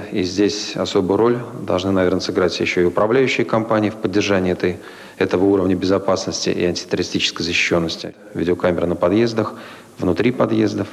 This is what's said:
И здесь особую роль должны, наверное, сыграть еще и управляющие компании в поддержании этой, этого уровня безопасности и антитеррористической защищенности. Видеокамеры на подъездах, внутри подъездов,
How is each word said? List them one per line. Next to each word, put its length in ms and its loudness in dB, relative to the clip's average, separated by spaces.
И 120 0
здесь 520 0
особую 400 0
роль 220 4
должны, 280 -2
наверное, 300 2
сыграть 400 0
еще 220 0
и 20 4
управляющие 600 2
компании 420 0
в 60 -6
поддержании 580 0
этой, 240 -2
этого 280 2
уровня 300 4
безопасности 760 0
и 160 0
антитеррористической 800 -4
защищенности. 680 -2
Видеокамеры 520 0
на 80 0
подъездах, 600 2
внутри 340 0
подъездов, 600 0